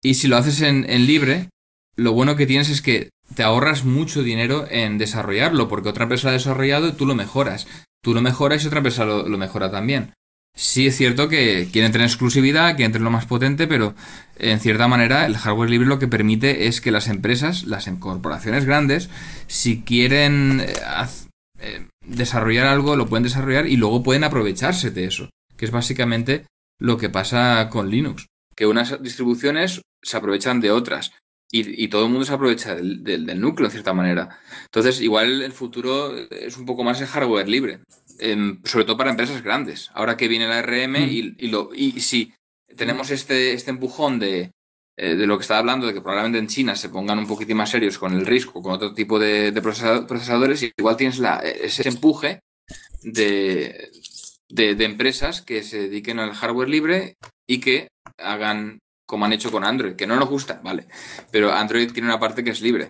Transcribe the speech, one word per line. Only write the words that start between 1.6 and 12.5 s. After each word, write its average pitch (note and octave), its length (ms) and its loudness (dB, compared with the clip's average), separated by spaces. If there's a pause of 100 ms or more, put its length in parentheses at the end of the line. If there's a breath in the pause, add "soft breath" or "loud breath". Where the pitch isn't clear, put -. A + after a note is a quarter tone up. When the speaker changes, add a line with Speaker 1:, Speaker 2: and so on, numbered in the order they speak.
Speaker 1:
lo A#2 160 2
bueno C3+ 240 4
que C#3+ 100 4
tienes C#3+ 240 2
es C#3+ 120 0
que - 280 0 (240)
te A#2+ 80 -2
ahorras C3 420 2
mucho C#3+ 380 0
dinero A#2+ 480 0
en G#2+ 260 0
desarrollarlo, A2 720 0
porque G2+ 200 -2
otra G#2+ 160 -2
empresa B2 240 0
lo - 20 4
ha B2+ 40 2
desarrollado C3+ 520 2
y D#3+ 60 0
tú C#3 120 -2
lo C3+ 120 2
mejoras. F#2+ 500 -2 (340 loud breath)
Tú A#2 140 2
lo A#2 80 4
mejoras C#3 400 2
y D3+ 60 -2
otra D3+ 100 0
empresa A#2+ 260 0
lo, G#2 240 0
lo G2+ 100 0
mejora F#2+ 340 -4
también. A2 400 -2 (420)
Sí - 320 2
es C3 120 2
cierto C3+ 320 4
que G#2+ 420 2
quieren A2 200 4
tener A#2 140 4
exclusividad, C3+ 680 4